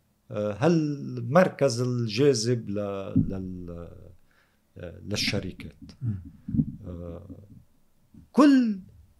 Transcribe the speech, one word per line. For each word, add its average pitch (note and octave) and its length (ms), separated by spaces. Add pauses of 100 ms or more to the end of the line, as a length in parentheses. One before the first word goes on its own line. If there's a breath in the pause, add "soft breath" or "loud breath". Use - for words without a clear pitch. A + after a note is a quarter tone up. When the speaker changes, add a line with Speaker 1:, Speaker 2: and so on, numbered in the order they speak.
(320)
Speaker 1:
آه، G#2 280
هالمركز C#3 1200
الجاذب A#2+ 880
ل-، G2+ 460
لل-، F#2 720 (880)
آه، F2+ 220
للشركات. F#2 760 (260)
Speaker 2:
مم. G2 220 (600)
Speaker 1:
آه، F2 440 (1000)
كل B3+ 480 (400)